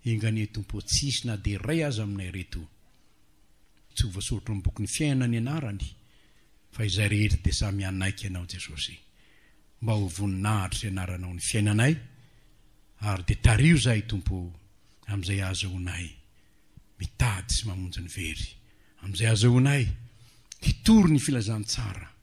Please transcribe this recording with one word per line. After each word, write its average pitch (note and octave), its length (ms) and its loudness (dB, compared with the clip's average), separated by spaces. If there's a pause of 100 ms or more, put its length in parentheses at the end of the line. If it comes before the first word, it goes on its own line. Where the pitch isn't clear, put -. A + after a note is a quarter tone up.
inganie, A2 420 0
Tompo, G#2 360 -8
tsisy - 440 -2
na A2 100 -2
dia G2+ 220 -2
iray D#3 260 -2
aza A#2+ 180 -2
aminay G2 280 -4
reto. F2+ 300 -8 (1300)
Tsy - 120 2
ho G#2 40 -6
voasoratra G2 420 -6
amin'ny G2 120 -6
bokin'ny - 260 -2
fiainana C3+ 400 0
ny A#2 80 0
anarany, A#2+ 500 -6 (840)
fa A2+ 120 -4
izay G#2 240 0
rehetra G#2 340 2
dia - 120 2
samy G2 300 -2
anaiky F#2+ 420 -4
ianao, F2+ 200 -8
Jesosy. - 520 -10 (840)
Mba A2+ 100 0
ho G#2 160 0
voninahitra G2 800 -2
ianaranao F2+ 460 -6
ny F2 60 -8
fiainanay, A2 560 2 (1040)
ary G2+ 260 -2
dia - 160 0
tario C3 360 6
zahay, G#2+ 240 2
Tompo, F#2+ 500 -4 (540)
amin'izay G2+ 360 -2
azahoanay F2+ 680 -4 (880)
mitady G2 540 -2
sy - 160 0
mamonjy F#2 340 -6
ny F2 80 -10
very, D#2+ 380 -6 (560)
amin'izay G2 260 0
azahoanay B2 560 6 (760)
hitory G#3 520 8
ny C#3+ 80 6
filazantsara A2 880 -2 (140)